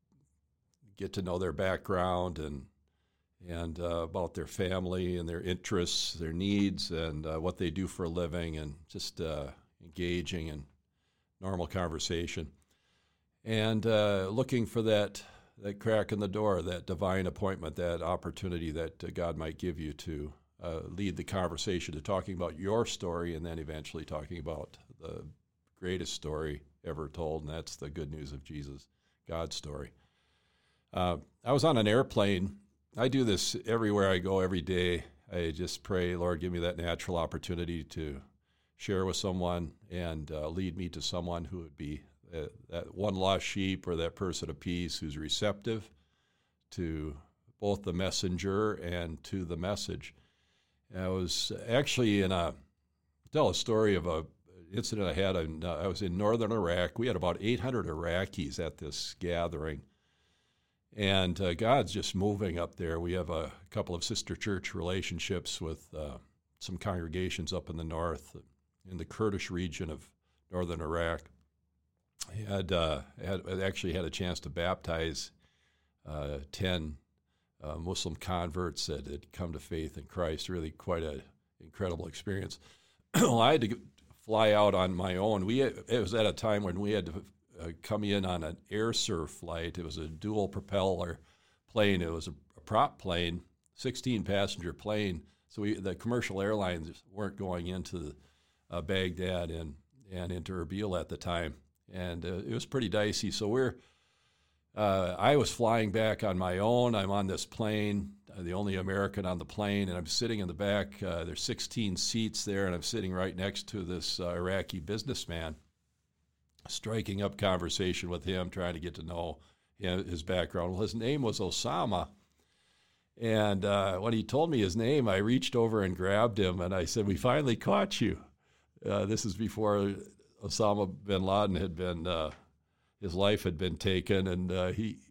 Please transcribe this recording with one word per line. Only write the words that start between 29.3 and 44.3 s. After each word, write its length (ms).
story. 380
Uh, 260
I 80
was 100
on 140
an 100
airplane. 720
I 100
do 160
this 320
everywhere 460
I 80
go 220
every 200
day. 440
I 200
just 320
pray, 320
"Lord, 240
give 120
me 60
that 200
natural 380
opportunity 680
to 380
share 300
with 100
someone 560
and, 440
uh, 160
lead 280
me 120
to 120
someone 440
who 140
would 180
be, 260
uh, 120
that 220
one 220
lost 320
sheep 400
or 80
that 220
person 340